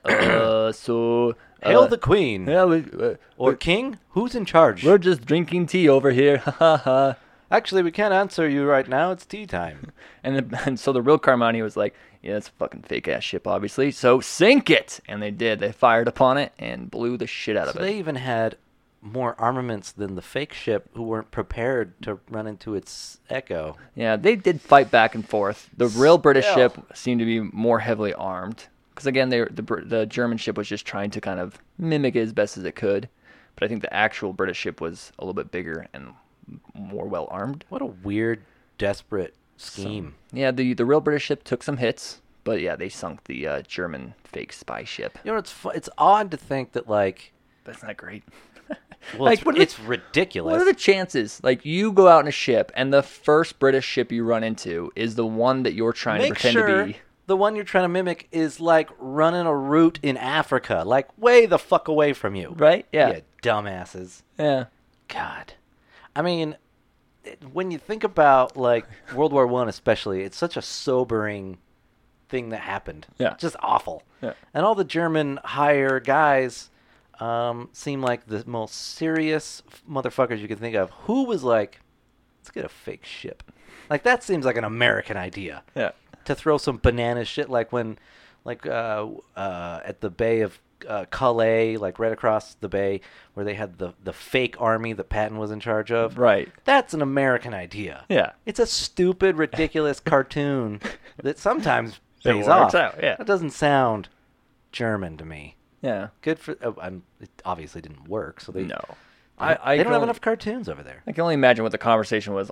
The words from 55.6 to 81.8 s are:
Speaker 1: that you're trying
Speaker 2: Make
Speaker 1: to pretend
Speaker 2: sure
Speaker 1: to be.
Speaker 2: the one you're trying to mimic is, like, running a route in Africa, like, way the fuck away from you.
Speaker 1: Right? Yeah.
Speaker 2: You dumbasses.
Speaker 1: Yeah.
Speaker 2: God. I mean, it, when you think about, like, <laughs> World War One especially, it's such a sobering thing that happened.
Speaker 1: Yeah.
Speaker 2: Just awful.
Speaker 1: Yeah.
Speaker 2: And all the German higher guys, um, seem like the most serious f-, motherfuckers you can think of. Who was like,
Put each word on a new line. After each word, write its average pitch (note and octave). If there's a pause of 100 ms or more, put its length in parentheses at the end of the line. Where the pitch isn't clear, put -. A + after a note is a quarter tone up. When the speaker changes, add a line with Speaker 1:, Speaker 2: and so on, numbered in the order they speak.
Speaker 1:
that G2
you're A2+
trying G#2+
Speaker 2:
Make C#4
Speaker 1:
to -
pretend A#2+
Speaker 2:
sure A3
Speaker 1:
to G3
be. - (300)
Speaker 2:
the F#3+
one G#3
you're G#3
trying F#3
to F3
mimic F3
is, D#3+
like, E3 (100)
running D#3+
a D3+
route D3+
in C3+
Africa, B2
like, C3 (100)
way A#3+
the E3+
fuck -
away D3
from G2+
you. F#2+
Speaker 1:
Right? D#3+
Yeah. C#3
Speaker 2:
You E2 (200)
dumbasses. F#2+ (160)
Speaker 1:
Yeah. C3+ (420)
Speaker 2:
God. - (640)
I D3+
mean, E3 (680)
it, - (120)
when F#3
you D#3+
think G#3+
about, C#3
like, A#2+ (160)
<laughs> -
World C#3+
War C3+
One B2
especially, G2+
it's G2
such E3+
a A#2
sobering G#2+ (680)
thing A#2+
that A2
happened. - (120)
Speaker 1:
Yeah. -
Speaker 2:
Just E3
awful. - (200)
Speaker 1:
Yeah. B2 (200)
Speaker 2:
And D#3
all A3
the G3
German D#3
higher C#3
guys, C3+ (500)
um, A#2
seem C#3
like B2
the A2
most A#2
serious D#3
f-, -
motherfuckers B2
you G#2
can G#2+
think A2+
of. F#2+ (160)
Who C4
was G#3+
like, A2+ (600)